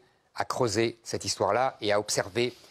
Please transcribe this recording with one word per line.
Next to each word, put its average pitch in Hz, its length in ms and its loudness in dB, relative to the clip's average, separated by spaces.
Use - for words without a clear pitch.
à - 100 -2
creuser 113 580 0
cette - 220 -8
histoire-là 110 560 0
et 104 100 0
à 104 80 4
observer 117 560 -2